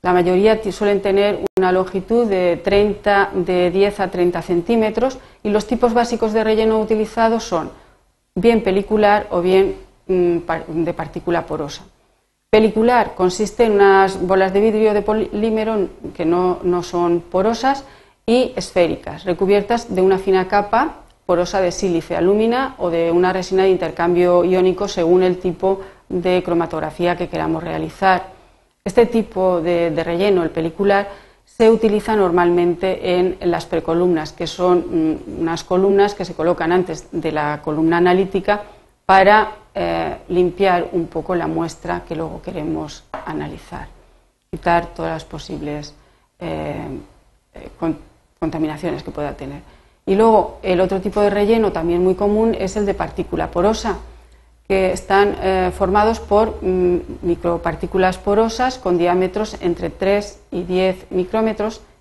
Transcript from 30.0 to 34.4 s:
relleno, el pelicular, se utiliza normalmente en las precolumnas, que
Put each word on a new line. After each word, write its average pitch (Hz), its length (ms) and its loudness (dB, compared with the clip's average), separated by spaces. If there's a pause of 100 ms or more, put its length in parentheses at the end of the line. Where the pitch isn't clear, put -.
relleno, 180 380 2
el 160 80 -2
pelicular, 196 580 0 (380)
se 220 240 2
utiliza 220 460 2
normalmente 175 1040 2
en 180 220 0
las 170 260 -2
precolumnas, 165 680 0
que 165 140 -8